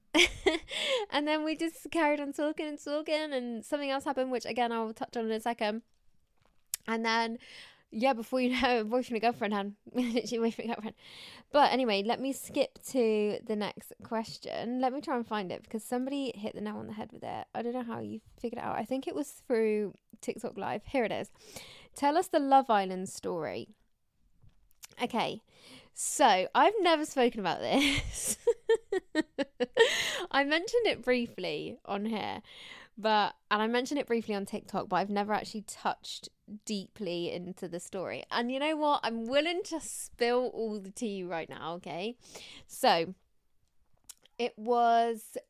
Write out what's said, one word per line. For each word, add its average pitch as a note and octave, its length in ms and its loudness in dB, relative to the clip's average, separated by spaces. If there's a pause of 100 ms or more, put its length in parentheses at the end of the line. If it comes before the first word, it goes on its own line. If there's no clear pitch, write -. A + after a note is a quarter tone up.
(140)
<laughs> G4+ 960 2
and D4 180 0
then D4+ 160 0
we D#4 100 -2
just D#4+ 360 -6
carried D4 300 2
on C#4+ 120 -6
talking D#4 340 -2
and D4 160 -8
talking, D4+ 520 -2
and A#3+ 280 -4
something C#4+ 280 -2
else C4+ 140 -2
happened, C4 280 0
which, A3+ 140 -2
again, A#3 260 0
I A3+ 100 -2
will A3 120 -6
touch - 240 -8
on A3+ 80 -2
in A3 60 -2
a A3 80 -2
second. A3+ 420 -2 (1040)
And A3+ 160 0
then, A3+ 320 2 (560)
yeah, B3+ 200 2
before A#3 280 0
you B3 200 2
know, B3 240 4
<laughs> G#3+ 100 -2
boyfriend B3 220 0
and G3+ 40 0
girlfriend, A3 320 2
hun. G3+ 320 -2
<laughs> - 80 -18
Literally A#3+ 460 0
boyfriend A3+ 320 0
and A#3+ 60 -2
girlfriend. G#3+ 180 -10 (580)
But C#4 200 8
anyway, A3 320 2
let A3+ 160 0
me C4+ 120 -2
skip - 460 -2 (120)
to G#3+ 540 2
the G#3+ 120 -2
next - 360 -6 (120)
question. A3 760 -6
Let B3+ 120 2
me C#4+ 80 -4
try C#4+ 160 -2
and A#3 100 -2
find G3+ 240 -4
it - 140 -8
because - 180 -8
somebody C4 540 -2
hit G3+ 180 -6
the - 60 -8
nail G#3+ 160 -6
on A3 100 -10
the A3 60 -10
head A3 200 -10
with A3 120 -16
it. - 280 -8
I A3+ 100 -6
don't A#3+ 100 -4
know B3+ 100 -4
how A#3 160 -8
you A3 220 -8 (200)
figured A#3 220 -6
it - 20 -8
out. - 140 -2
I A3+ 60 -2
think C4+ 240 -4
it - 80 -6
was D4 120 -4 (200)
through G#3+ 460 2 (260)
TikTok - 360 -6
Live. G3 300 -4
Here B3+ 180 2
it F#3 60 0
is. F3 220 -4 (640)
"Tell C#4+ 200 4
us F#4 120 2
the D#4+ 100 4
Love C4+ 320 6
Island F#3+ 380 2
story." D#3 640 -6 (1300)
Okay, A3 400 -2 (500)
so G3 640 4
I've D#4+ 280 6
never D#4+ 220 4
spoken A#3+ 360 2
about - 180 0
this. C#4 800 0 (760)
<laughs> D#4 120 0 (1080)
I C#4 140 4
mentioned F#4+ 420 2
it - 160 2
briefly F#3 840 0
on G3+ 200 -2
here, G3+ 380 -4 (540)
but, G#3 380 4 (160)
and G#3 100 4
I A3 60 4
mentioned B3+ 320 0
it C4 80 -2
briefly A3+ 300 0
on G3 100 -4
TikTok, - 420 -6
but F#3 80 0
I've G3 140 2
never G3+ 220 0
actually G#3 300 -4
touched - 640 -6 (360)
deeply F3 680 -6
into F3+ 340 -10
the E3+ 140 -8
story. C3 500 -8
And A#3+ 220 -2
you C4+ 60 -4
know D4+ 180 0
what? D4 260 2
I'm A3+ 240 -4
willing D#4 380 2
to D#4+ 160 -6
spill A#3+ 680 0
all G#3+ 300 -4
the F#3+ 120 -12
tea G3+ 340 -4
right F3 240 -6
now, D3+ 260 -8
okay? F#3 420 -6 (500)
So, F#3 480 4 (1200)
it A#3 180 -2
was A#3 800 4 (140)